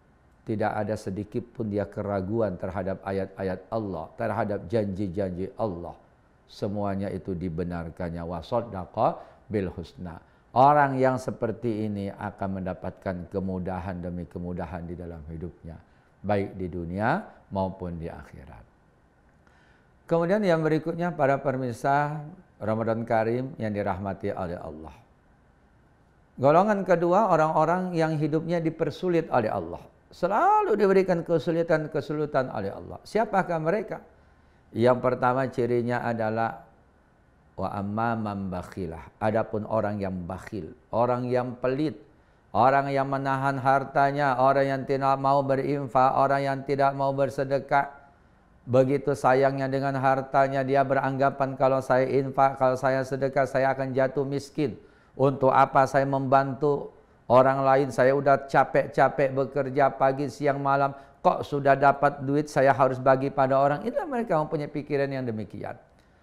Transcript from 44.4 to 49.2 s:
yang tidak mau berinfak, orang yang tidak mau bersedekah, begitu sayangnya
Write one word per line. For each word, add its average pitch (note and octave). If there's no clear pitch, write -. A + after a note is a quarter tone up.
yang C3+
tidak C3+
mau C3+
berinfak, C3+
orang C#3
yang C#3
tidak C#3
mau C#3
bersedekah, C#3
begitu C3
sayangnya C3+